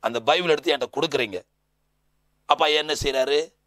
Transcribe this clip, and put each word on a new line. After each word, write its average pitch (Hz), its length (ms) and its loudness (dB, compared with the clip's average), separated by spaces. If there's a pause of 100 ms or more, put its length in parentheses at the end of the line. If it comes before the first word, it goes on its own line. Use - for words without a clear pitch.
அந்த 117 200 -4
பைபிள் 160 300 2
எடுத்து 151 260 2
என்கிட்ட 123 200 -6
கொடுக்குறீங்க. 123 460 -2 (1040)
அப்ப 156 240 2
என்ன 151 220 0
செய்றாரு? 139 640 -2 (120)